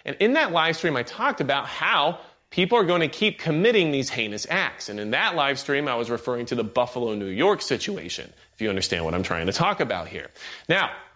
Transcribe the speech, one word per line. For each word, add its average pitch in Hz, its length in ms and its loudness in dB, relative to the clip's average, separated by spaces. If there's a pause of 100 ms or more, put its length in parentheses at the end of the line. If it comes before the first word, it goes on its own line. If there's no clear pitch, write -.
And - 160 -6
in 226 140 6
that 285 180 2
live 160 240 2
stream, 160 200 0
I 120 60 0
talked 247 380 -2
about 139 260 0
how 165 520 0 (320)
people 190 280 4
are 208 60 6
gonna 165 240 2
keep 214 300 0
committing 175 520 4
these 135 180 0
heinous 107 400 -4
acts. 175 400 -2
And 104 120 -6
in 104 100 -4
that 175 240 0
live 139 240 0
stream, 143 300 -2
I 123 80 0
was 117 140 -2
referring 120 360 -2
to 123 80 -2
the 120 100 0
Buffalo, 120 500 0
New 101 120 -4
York 147 340 2
situation, 95 720 -6 (220)
if - 60 -20
you 110 80 0
understand 95 360 -2
what 80 100 0
I'm 90 80 0
trying 85 240 -2
to 92 60 0
talk 185 280 0
about 101 280 -2
here. 76 220 -12 (380)
Now, 170 220 2 (260)